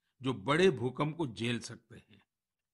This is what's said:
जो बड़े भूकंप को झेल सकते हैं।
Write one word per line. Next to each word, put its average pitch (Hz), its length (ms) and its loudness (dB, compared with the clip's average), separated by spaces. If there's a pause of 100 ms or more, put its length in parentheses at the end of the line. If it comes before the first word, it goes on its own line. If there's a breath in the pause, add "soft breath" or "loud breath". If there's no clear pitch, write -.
(220)
जो 127 120 0
बड़े 143 360 4
भूकंप 143 460 -2
को 165 100 -2
झेल 117 340 -2
सकते - 360 -16
हैं। - 260 -20 (520)